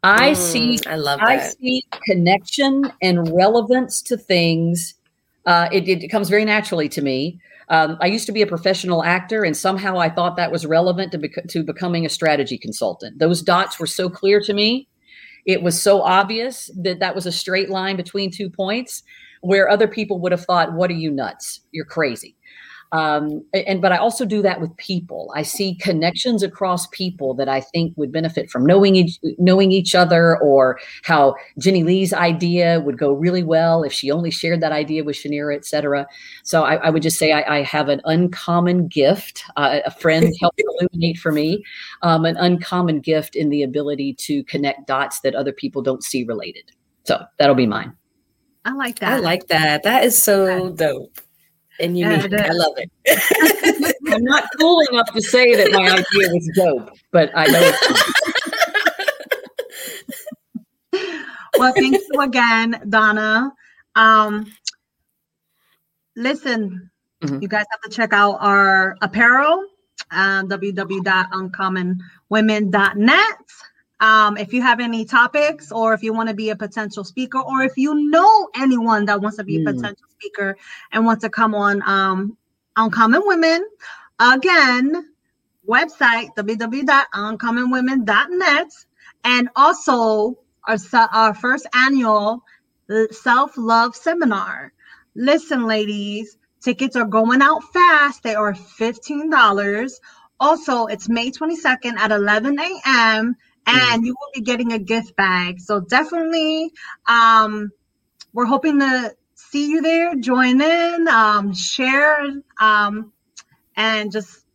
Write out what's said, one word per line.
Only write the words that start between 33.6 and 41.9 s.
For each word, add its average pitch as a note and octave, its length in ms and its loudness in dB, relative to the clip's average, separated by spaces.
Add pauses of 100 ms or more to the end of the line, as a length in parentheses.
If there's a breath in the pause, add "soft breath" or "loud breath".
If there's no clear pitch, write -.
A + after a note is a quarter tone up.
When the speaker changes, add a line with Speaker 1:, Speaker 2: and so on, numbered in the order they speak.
Speaker 1:
if C#3 100 -6
she C3+ 160 -6
only E3 220 -2
shared E3 300 -2
that D#3 100 -2
idea D#3 320 -4
with C#3+ 120 -4
Shanira, D3 400 -6
et C#3+ 100 -12
cetera. C#3+ 420 -2 (360 loud breath)
So D#3+ 200 0
I, C#3+ 140 2
I D#3+ 120 0
would D#3 140 0
just D#3+ 160 -2
say D#3 120 2
I, D3+ 280 0
I - 40 -2
have C#3+ 260 -2
an C#3+ 160 -2
uncommon F3 840 0
gift. - 560 0 (120)
Uh, C#3+ 300 0
a - 60 -6
friend E3 440 2
Speaker 2:
<laughs> - 60 -8
Speaker 1:
helped F3 180 0
illuminate E3+ 600 -2
for D#3+ 120 -2
me, D#3+ 320 -2 (380 loud breath)